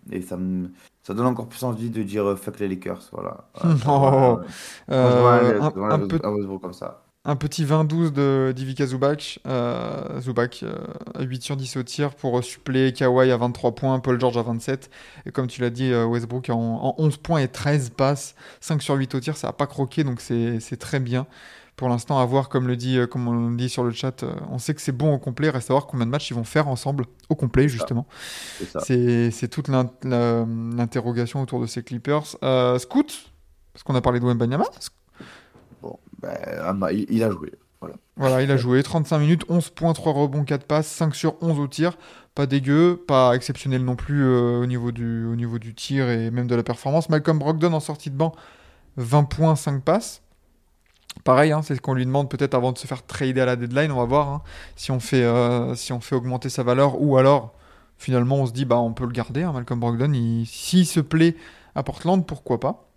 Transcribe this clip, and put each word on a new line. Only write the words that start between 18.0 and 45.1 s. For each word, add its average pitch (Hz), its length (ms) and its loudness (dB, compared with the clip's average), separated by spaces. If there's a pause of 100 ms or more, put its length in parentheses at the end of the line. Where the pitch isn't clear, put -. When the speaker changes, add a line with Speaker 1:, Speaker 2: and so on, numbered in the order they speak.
Speaker 2:
cinq 151 220 -4
sur 143 140 0
huit 135 180 -2
au 135 60 0
tir, 147 180 -6
ça - 120 -6
a - 40 -8
pas 139 140 -2
croqué, 139 360 -2
donc 127 180 -4
c'est, 117 380 -2
c'est 113 180 -12
très - 220 -4
bien. 127 280 -2 (500)
Pour 127 120 -2
l'instant, 123 300 0
à 127 60 4
voir, 135 240 0
comme 127 180 0
le 123 80 0
dit, 127 240 0
euh, 123 80 2
comme 123 200 -4
on 117 220 0
le 120 60 -2
dit 123 140 -2
sur 123 140 -4
le 120 80 2
chat, 127 300 -6
euh, 127 120 -4 (180)
on 127 80 -6
sait 147 160 -4
que - 60 -16
c'est - 100 -4
bon 143 240 2
au - 20 -2
complet, 135 320 -2
reste 131 220 -2
à - 20 4
voir 139 140 2
combien 123 180 -2
de 117 60 -2
matchs 143 180 -4
ils 123 60 -6
vont 117 80 -4
faire 147 240 0
ensemble 135 380 -4 (240)
au - 40 4
complet, 131 300 2
Speaker 1:
C'est 147 60 4
ça. 127 40 -4
Speaker 2:
justement. 120 340 -4 (520)
Speaker 1:
C'est 95 60 -8
ça. - 160 -6
Speaker 2:
C'est, 120 500 2
c'est 120 160 -6
toute 139 200 -6
l'in-, 127 220 2 (140)
la, 120 420 2 (300)
l'interrogation 120 680 -2
autour 123 180 -4
de 120 60 -2
ces 117 160 -8
Clippers. 139 600 -4
Euh, 127 340 4
Scoot, - 540 -2 (420)
parce - 100 -20
qu'on 139 120 -2
a 123 60 2
parlé 123 180 2
de 120 60 0
Wembanyama. 123 400 2 (1160)
Speaker 1:
Bon, - 160 -14 (240)
ben, - 160 -10 (240)
ah 87 120 -2
bah, 95 180 -2
il, 101 180 -2
il 113 140 2
a 110 80 2
joué, 78 200 -8 (280)
voilà. 78 160 -14 (200)
Speaker 2:
Voilà, 131 280 2
il 139 80 2
a 135 60 4
joué, 123 260 2
trente-cinq 160 340 0
minutes, 156 320 4
onze 170 220 2
points, 165 220 0
trois 156 200 0
rebonds, 143 300 0
quatre 135 240 -4
passes, 151 200 2
cinq 156 280 -2
sur - 260 -2
onze 165 160 2
au 143 100 0
tir, 165 300 -2 (380)
pas 143 100 2
dégueu, 143 600 4
pas 131 260 6
exceptionnel 127 500 -2
non 127 120 0
plus, 143 280 -2
euh, 120 380 4
au 123 60 0
niveau 120 240 -4
du, 117 340 -4